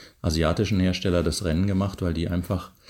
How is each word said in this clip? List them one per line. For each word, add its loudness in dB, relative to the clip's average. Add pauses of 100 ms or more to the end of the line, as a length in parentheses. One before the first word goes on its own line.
(220)
asiatischen 2
Hersteller 2
das -2
Rennen 2
gemacht, -2
weil 0
die -2
einfach -4 (180)